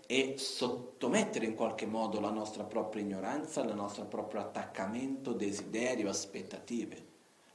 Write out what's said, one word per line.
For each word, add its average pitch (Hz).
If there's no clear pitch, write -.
e 135
sottomettere -
in 107
qualche 110
modo 107
la 104
nostra 107
propria 104
ignoranza, 104
il 110
nostro 101
proprio 107
attaccamento, 120
desiderio, 101
aspettative. -